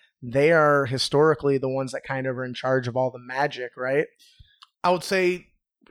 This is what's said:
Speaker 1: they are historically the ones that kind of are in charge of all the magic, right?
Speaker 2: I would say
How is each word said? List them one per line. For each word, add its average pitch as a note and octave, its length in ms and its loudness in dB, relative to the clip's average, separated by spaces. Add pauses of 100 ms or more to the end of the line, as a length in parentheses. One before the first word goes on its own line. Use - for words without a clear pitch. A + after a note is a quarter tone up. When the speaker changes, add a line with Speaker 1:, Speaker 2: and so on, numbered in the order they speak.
(220)
Speaker 1:
they C3+ 300 2
are D3 360 4
historically C#3+ 720 2
the C3 100 -4
ones C3 240 -4
that C3+ 100 -10
kind C3+ 240 -6
of B2+ 100 -4
are B2+ 80 -6
in B2+ 100 -10
charge B2+ 340 0
of A#2 80 -4
all B2+ 160 0
the A#2 80 -16
magic, B2+ 560 -4
right? C3 300 -2 (760)
Speaker 2:
I F3+ 80 2
would F3+ 140 0
say F3+ 420 0 (440)